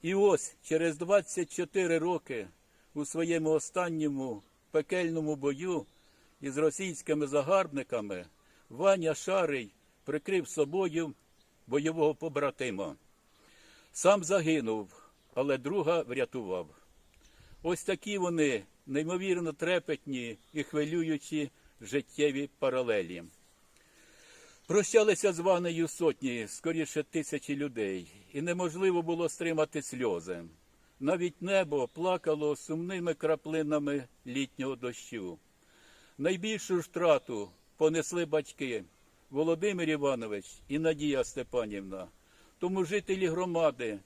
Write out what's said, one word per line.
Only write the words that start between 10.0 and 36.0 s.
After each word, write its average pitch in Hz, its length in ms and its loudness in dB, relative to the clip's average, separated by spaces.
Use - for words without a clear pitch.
прикрив 151 440 -2
собою 160 680 0
бойового 151 480 2
побратима. 135 800 -4
Сам 190 320 4
загинув, 147 760 0
але 135 240 2
друга 160 440 0
врятував. 113 680 -4
Ось 170 200 -2
такі 202 360 -2
вони 156 460 2
неймовірно 170 680 -2
трепетні 143 840 -2
і 151 100 -4
хвилюючі 151 880 -2
життєві 139 760 0
паралелі. 107 680 0
Прощалися 208 680 4
з 165 60 -4
Ванею 170 500 2
сотні, 131 600 0
скоріше 160 540 -4
тисячі 147 540 -4
людей, 107 560 -4
і 143 100 -4
неможливо 175 600 0
було 165 260 0
стримати 156 540 -2
сльози. 90 640 -4
Навіть 175 420 -2
небо 165 460 0
плакало 156 680 0
сумними 175 580 -4
краплинами 151 880 -2
літнього 131 500 -4
дощу. 117 640 -8